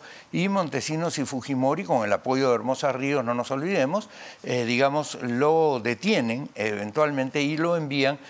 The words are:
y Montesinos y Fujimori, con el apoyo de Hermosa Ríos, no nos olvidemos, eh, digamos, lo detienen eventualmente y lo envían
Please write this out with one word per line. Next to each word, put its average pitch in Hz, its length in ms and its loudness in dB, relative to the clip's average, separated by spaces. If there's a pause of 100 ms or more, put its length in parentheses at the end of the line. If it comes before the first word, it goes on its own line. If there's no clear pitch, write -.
(320)
y 175 180 0
Montesinos 160 720 -2
y 135 60 -2
Fujimori, 135 580 0
con 127 200 2
el 104 100 0
apoyo 131 360 2
de 120 60 4
Hermosa 127 360 0
Ríos, 135 320 0
no 120 100 -2
nos 123 180 -2
olvidemos, 160 580 -2 (340)
eh, 123 220 -2
digamos, 135 560 2
lo 143 580 2
detienen 120 760 0
eventualmente 131 840 0
y 151 160 0
lo 170 200 0
envían 139 400 0 (120)